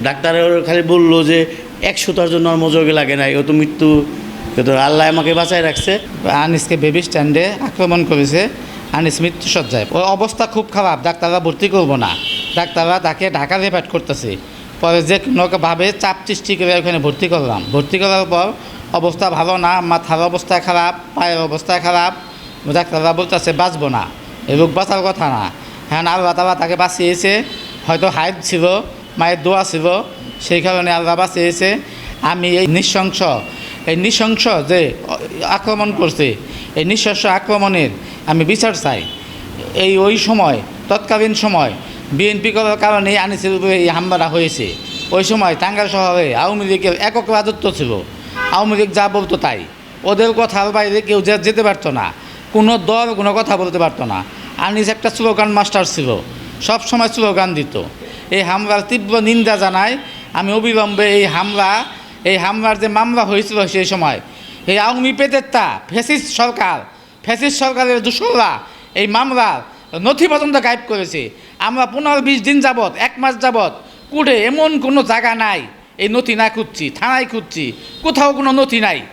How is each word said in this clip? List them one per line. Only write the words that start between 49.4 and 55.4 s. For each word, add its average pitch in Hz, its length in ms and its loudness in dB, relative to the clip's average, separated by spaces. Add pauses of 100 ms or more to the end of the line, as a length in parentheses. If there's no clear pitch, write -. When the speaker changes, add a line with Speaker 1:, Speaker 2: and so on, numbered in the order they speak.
Speaker 2:
ওদের 208 300 2
কথার 208 380 0
বাইরে 208 300 0
কেউ 208 200 2
যে-, 208 160 2
যেতে 214 260 0
পারতো 196 280 0
না, 104 220 -2 (400)
কোনো 220 240 6
দল 226 360 0
কোনো 202 200 0
কথা 214 240 0
বলতে 180 220 -2
পারতো 156 260 0
না। 95 180 -4 (340)
আনিস 208 320 0
একটা 220 200 -2
স্লোগান 214 420 2